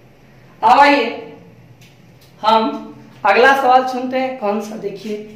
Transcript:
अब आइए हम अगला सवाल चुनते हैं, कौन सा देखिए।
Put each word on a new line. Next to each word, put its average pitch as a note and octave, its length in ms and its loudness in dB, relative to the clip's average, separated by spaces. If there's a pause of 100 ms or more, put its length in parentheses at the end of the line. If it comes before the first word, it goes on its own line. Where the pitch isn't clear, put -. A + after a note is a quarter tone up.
(640)
अब B3 180 4
आइए C#4+ 560 0 (1080)
हम A3 460 0 (380)
अगला A#3+ 300 4
सवाल C4 280 2
चुनते C4 340 -6
हैं, C4 220 -6
कौन G#3 200 -4
सा G#3+ 160 -12
देखिए। G#3 400 -12 (200)